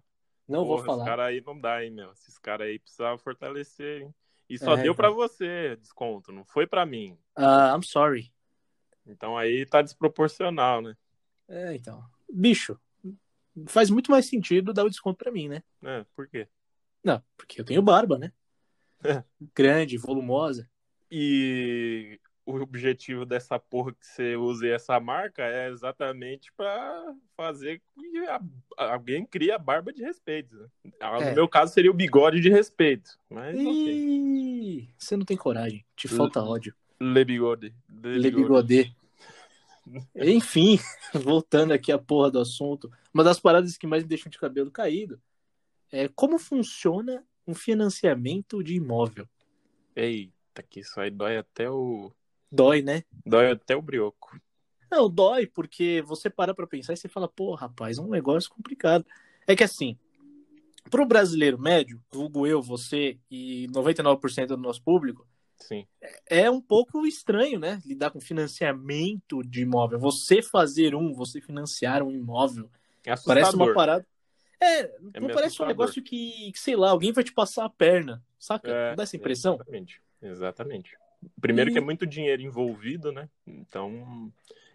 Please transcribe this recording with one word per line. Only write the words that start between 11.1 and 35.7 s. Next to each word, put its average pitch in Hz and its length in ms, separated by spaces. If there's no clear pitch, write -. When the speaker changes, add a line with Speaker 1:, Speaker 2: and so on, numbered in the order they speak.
Speaker 1:
É, 175 280
então. 120 280
Bicho, 202 480
faz 220 220
muito 247 220
mais 262 160
sentido 190 460
dar 202 120
o 214 40
desconto 190 280
pra - 140
mim, 165 160
né? 143 160
Speaker 2:
É, 131 220
por 139 120
quê? 113 200
Speaker 1:
Não, 139 180
porque - 220
eu 123 60
tenho 160 160
barba, 196 380
né? 165 120
Speaker 2:
É. 139 200
Speaker 1:
Grande, 139 420
volumosa. 127 720
Speaker 2:
E 123 1120
o 131 100
objetivo 131 720
dessa 123 340
porra 123 340
que - 120
você 120 300
usa 120 320
essa 120 320
marca 143 440
é 127 260
exatamente 131 840
pra 277 600
fazer 160 460
com 277 80
que 330 160
a, 294 140
alguém 123 480
crie 180 260
a 220 60
barba 165 340
de 285 120
respeito, 156 540
né? - 420
Ah, 110 200
no 123 40
Speaker 1:
É. 135 120
Speaker 2:
meu 165 120
caso 160 260
seria 180 180
o - 20
bigode 160 460
de 170 100
respeito, 170 680
mas 127 300
ok. 302 340
Speaker 1:
Ih, 262 1040
você - 200
não 196 80
tem 190 120
coragem, 113 480